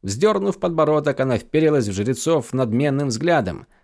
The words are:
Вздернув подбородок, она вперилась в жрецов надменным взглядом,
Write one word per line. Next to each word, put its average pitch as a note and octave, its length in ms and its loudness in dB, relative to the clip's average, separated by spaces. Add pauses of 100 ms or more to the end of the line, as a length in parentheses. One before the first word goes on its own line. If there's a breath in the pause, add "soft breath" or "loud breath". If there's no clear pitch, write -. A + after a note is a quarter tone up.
Вздернув F#3+ 580 0
подбородок, D3+ 600 0
она C3 180 0
вперилась D3+ 520 2
в - 20 -4
жрецов B2+ 640 -2
надменным C3+ 560 0
взглядом, B2+ 580 -2 (160)